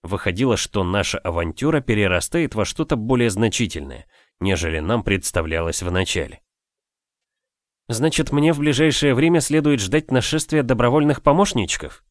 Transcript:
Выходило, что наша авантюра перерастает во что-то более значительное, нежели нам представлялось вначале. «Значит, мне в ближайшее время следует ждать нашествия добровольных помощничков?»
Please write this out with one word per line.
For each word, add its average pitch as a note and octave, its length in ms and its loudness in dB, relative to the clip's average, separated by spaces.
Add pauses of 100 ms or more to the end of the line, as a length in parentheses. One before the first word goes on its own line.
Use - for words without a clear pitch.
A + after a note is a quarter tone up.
Выходило, G2 560 -2
что - 260 -4
наша F#2 320 -2
авантюра F2 640 -2
перерастает G#2 720 0
во G#2+ 120 0
что-то D3+ 300 -2
более A#2+ 340 2
значительное, F#2+ 720 -2 (340)
нежели E2+ 420 0
нам G#2 220 -2
представлялось E2 800 -2
вначале. F2+ 600 -4 (1500)
«Значит, C#3+ 440 -2
мне D3 200 4
в C#3+ 60 0
ближайшее D3 560 2
время D#3+ 260 4
следует D3 400 2
ждать A#2 300 -2
нашествия D3 520 0
добровольных B2+ 600 2
помощничков?» C#3+ 880 0